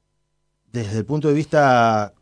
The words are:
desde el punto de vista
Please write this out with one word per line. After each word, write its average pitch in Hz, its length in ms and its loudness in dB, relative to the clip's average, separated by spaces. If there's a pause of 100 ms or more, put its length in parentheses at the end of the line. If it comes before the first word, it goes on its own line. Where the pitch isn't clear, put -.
(720)
desde 110 260 -8
el 107 60 -6
punto 147 240 -4
de 143 60 2
vista 123 880 2